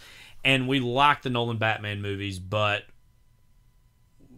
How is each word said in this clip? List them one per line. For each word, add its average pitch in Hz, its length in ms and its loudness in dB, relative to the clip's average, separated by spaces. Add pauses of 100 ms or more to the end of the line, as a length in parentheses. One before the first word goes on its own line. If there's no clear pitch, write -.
(460)
And 131 240 4
we 139 100 2
like 135 420 2
the 135 80 -4
Nolan 120 280 -2
Batman 107 440 -2
movies, 101 380 -6
but 104 460 0 (1500)